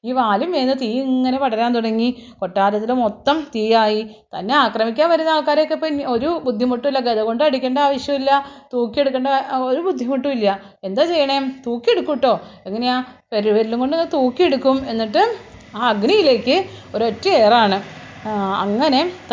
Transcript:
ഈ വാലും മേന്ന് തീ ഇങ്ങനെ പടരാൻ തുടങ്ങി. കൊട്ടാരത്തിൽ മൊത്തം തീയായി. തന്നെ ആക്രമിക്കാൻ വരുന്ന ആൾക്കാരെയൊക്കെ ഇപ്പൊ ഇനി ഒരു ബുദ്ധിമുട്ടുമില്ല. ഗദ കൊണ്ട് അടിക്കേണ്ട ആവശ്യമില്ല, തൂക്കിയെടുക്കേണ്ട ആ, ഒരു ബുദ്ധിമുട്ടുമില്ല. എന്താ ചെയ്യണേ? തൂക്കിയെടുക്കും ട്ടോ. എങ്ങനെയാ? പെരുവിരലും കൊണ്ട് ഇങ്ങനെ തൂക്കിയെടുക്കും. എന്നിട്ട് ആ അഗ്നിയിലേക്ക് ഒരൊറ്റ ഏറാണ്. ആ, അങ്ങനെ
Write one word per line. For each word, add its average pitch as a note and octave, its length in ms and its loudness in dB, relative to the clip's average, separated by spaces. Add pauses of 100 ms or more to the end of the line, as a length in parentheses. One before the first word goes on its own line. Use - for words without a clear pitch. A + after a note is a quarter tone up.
ഈ A#3 80 -8
വാലും B3 400 0
മേന്ന് C4+ 300 0
തീ A#3+ 200 -2
ഇങ്ങനെ C4 380 0
പടരാൻ A#3+ 340 0
തുടങ്ങി. A3+ 420 0 (240)
കൊട്ടാരത്തിൽ G#3 520 0
മൊത്തം B3+ 640 0
തീയായി. A3 600 0 (240)
തന്നെ G#3+ 160 -2
ആക്രമിക്കാൻ A#3 540 2
വരുന്ന D#4+ 200 2
ആൾക്കാരെയൊക്കെ D4+ 440 2
ഇപ്പൊ D#4+ 140 -4
ഇനി C#4+ 200 -4
ഒരു C4+ 360 -2
ബുദ്ധിമുട്ടുമില്ല. B3 560 -2
ഗദ A#3 200 0
കൊണ്ട് A3+ 240 0
അടിക്കേണ്ട C4 360 0
ആവശ്യമില്ല, C#4 680 0 (280)
തൂക്കിയെടുക്കേണ്ട B3+ 540 0
ആ, C4+ 300 -2
ഒരു C4 220 -2
ബുദ്ധിമുട്ടുമില്ല. B3+ 840 -2 (220)
എന്താ G3+ 220 0
ചെയ്യണേ? C#4 460 0 (160)
തൂക്കിയെടുക്കും A#3+ 500 0
ട്ടോ. A#3 240 2 (240)
എങ്ങനെയാ? B3 380 -2 (280)
പെരുവിരലും A3 480 0
കൊണ്ട് C4+ 160 0
ഇങ്ങനെ E4 160 -2
തൂക്കിയെടുക്കും. C4 760 2
എന്നിട്ട് A#3 460 0 (400)
ആ A#3+ 140 0
അഗ്നിയിലേക്ക് C4+ 760 2 (300)
ഒരൊറ്റ A3 320 -2
ഏറാണ്. A3 560 4 (420)
ആ, G3+ 360 -2
അങ്ങനെ C4 500 0 (220)